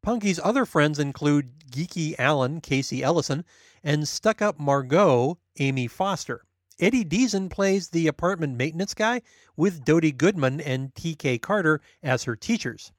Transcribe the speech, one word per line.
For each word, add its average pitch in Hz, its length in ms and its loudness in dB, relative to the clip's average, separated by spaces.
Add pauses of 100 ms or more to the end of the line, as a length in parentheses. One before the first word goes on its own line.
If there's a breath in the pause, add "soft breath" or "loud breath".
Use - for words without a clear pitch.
Punky's 202 420 -2
other 233 220 2
friends 151 340 2
include 143 520 0 (200)
geeky 160 480 -6
Alan, 139 400 2
Casey 135 420 -4
Ellison, 151 440 0 (360 soft breath)
and 151 240 0
stuck-up 208 540 -2
Margot, 139 800 2 (200)
Amy 135 300 0
Foster. 185 560 -4 (380)
Eddie 220 240 2
Deason 190 440 0
plays 196 380 0
the 165 200 0
apartment 160 500 -2
maintenance 160 360 -4
guy, 233 280 -2 (340 soft breath)
with 165 300 0
Dodie 160 260 4
Goodman 139 480 2
and 131 340 -6
T 165 220 -6
K 127 220 0
Carter 165 420 0 (240 soft breath)
as 131 220 -2
her 117 100 -4
teachers. - 640 -6